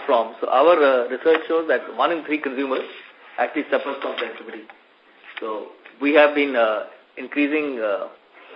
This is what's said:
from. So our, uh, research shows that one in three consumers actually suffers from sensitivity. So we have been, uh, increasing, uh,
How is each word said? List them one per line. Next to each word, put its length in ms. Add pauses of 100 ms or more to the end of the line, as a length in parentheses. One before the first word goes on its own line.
from. 340
So 80
our, 300
uh, 300
research 400
shows 180
that 300
one 160
in 120
three 160
consumers 420 (540)
actually 320
suffers 320
from 160
sensitivity. 460 (800)
So 300 (300)
we 140
have 220
been, 180
uh, 300 (320)
increasing, 640
uh, 260 (500)